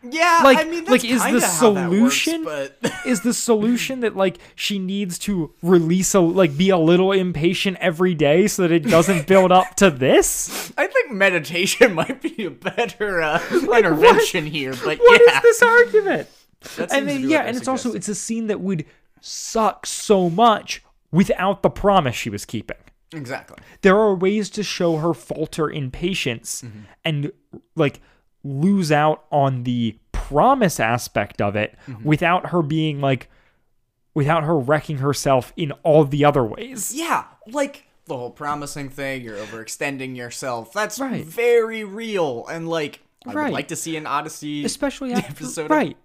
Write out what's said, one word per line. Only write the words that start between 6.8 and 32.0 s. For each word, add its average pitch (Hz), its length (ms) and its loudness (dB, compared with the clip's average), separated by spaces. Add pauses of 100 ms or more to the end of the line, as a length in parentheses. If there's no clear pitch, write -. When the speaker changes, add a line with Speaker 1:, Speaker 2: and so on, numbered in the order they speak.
Speaker 2:
impatient 180 680 -2
every 180 320 0
day 151 320 4
so 202 160 -2
that 170 100 2
it 165 120 2
doesn't 165 420 2
build 185 260 6
up 185 260 4
to 196 120 6
this? 151 840 0
Speaker 1:
<laughs> - 40 -8
I 311 80 0
think 381 260 -2
meditation 185 840 2
<laughs> - 20 -4
might - 260 -4
be - 240 -8
a 156 60 -8
better, 196 720 -4
uh, 156 180 0 (260)
Speaker 2:
Like, 240 160 4
Speaker 1:
intervention 359 600 4
Speaker 2:
what? 151 100 -10
Speaker 1:
here, 143 200 -6
but - 260 -4
Speaker 2:
What 480 220 10
is 480 100 10
Speaker 1:
yeah. - 80 2
Speaker 2:
this 466 240 4
argument? 453 640 2 (500)
Speaker 1:
That - 40 -14
Speaker 2:
And - 100 -6
Speaker 1:
seems - 0 -
Speaker 2:
then, 277 160 0
Speaker 1:
to 285 80 -4
be 262 160 -4
Speaker 2:
yeah, 311 60 4
Speaker 1:
what 277 40 2
they're 247 60 -4
Speaker 2:
and 247 100 -6
it's 247 100 -6
also, 247 220 -4
Speaker 1:
suggesting. 214 80 -6
Speaker 2:
it's 202 220 -8
a - 20 -10
scene 226 260 -6
that 208 140 -4
would 180 240 -4 (360)
suck - 680 -4
so 185 420 0
much 208 540 0 (280)
without 190 520 0
the 185 80 4
promise 185 440 2
she - 140 -8
was 101 160 -10
keeping. - 320 -10 (340)
Speaker 1:
Exactly. 135 460 -14 (240)
Speaker 2:
There 196 160 6
are 214 160 4
ways 190 380 -2
to 214 100 -8
show 170 360 -2
her 165 180 0
falter 151 520 -6
in 139 220 -8
patience 143 760 -6
Speaker 1:
Mm-hmm. 107 160 -18 (260)
Speaker 2:
and, 147 260 -4 (440)
like, 147 260 -2 (460)
lose 160 440 0
out 151 400 0
on 135 320 0
the 120 340 -2 (140)
promise 220 680 0
aspect 113 640 -2
of 101 140 0
it 104 200 -4 (120)
Speaker 1:
Mm-hmm. 113 200 -14